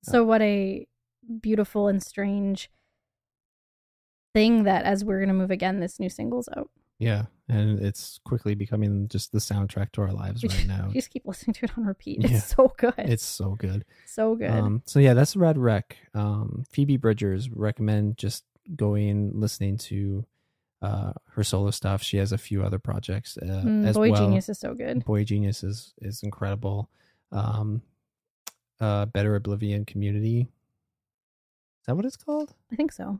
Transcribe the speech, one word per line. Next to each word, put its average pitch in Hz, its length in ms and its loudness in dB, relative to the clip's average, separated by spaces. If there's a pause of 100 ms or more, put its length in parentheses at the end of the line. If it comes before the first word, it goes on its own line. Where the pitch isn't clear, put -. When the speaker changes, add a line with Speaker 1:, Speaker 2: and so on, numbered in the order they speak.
Speaker 1:
So 240 220 4
what 220 180 4
a 202 440 0 (540)
beautiful 214 480 0
and 196 140 2
strange 196 680 -4 (1600)
thing 220 300 6
that 190 200 2
as 202 200 0
we're 196 160 0
gonna 196 140 2
move 190 160 2
again, 190 300 0
this 180 200 -6
new 185 80 -2
single's 240 480 -6
out. - 140 -10 (280)
Speaker 2:
Yeah. 110 280 0 (220)
And 107 320 2
it's - 440 -6
quickly 107 300 -2
becoming 101 540 0
just - 240 -6
the 110 60 2
soundtrack 101 540 -2
to 107 100 -2
our 98 100 0
lives 98 300 -6
Speaker 1:
We - 60 -2
Speaker 2:
right 95 80 -2
Speaker 1:
just, 95 120 2
Speaker 2:
now. 95 200 -2
Speaker 1:
we 101 60 -6
just - 160 -4
keep - 160 -12
listening 202 280 -6
to - 120 -8
it 220 120 -4
on 233 60 -2
repeat. - 400 -4
It's 123 80 4
Speaker 2:
Yeah. 117 80 4
Speaker 1:
so - 360 4
good. 247 220 2
Speaker 2:
It's 117 260 0
so 98 300 -4
good. 101 300 -4 (220)
Speaker 1:
So 220 280 0
good. 160 160 -2
Speaker 2:
Um, 110 340 2
so - 140 2
yeah, 135 160 10
that's 135 220 4
Rad 165 220 4
Wreck. 110 380 2 (180)
Um, 104 560 -2
Phoebe 143 260 2
Bridgers, 110 540 0
recommend 107 680 0
just - 260 -6 (300)
going, 104 600 0
listening 101 440 -2
to, 98 480 -6 (560)
uh, 98 300 -4 (180)
her - 120 -2
solo 101 280 0
stuff. 98 320 -2
She - 160 -2
has 101 140 0
a 101 60 -2
few 98 240 -4
other 98 160 -2
projects, 104 600 -6
uh, - 80 -10 (180)
Speaker 1:
Mm, 214 220 2
Speaker 2:
as 208 100 4
Speaker 1:
Boy 214 140 6
Speaker 2:
well. 208 160 6
Speaker 1:
Genius 190 220 4
is 214 100 -6
so - 160 -6
good. 127 300 -4
Speaker 2:
Boy 107 200 0
Genius 101 400 -2
is, 104 380 -8
is 104 200 -10
incredible. 101 680 -4 (420)
Um, 107 500 -2 (1000)
uh, 104 260 2
Better 104 300 2
Oblivion 104 480 -2
Community. 104 580 0
Is - 1400 -16
that 123 100 0
what 196 80 -2
it's 262 120 -4
called? 302 380 -6 (180)
Speaker 1:
I 226 40 -8
think 302 160 0
so. - 280 -8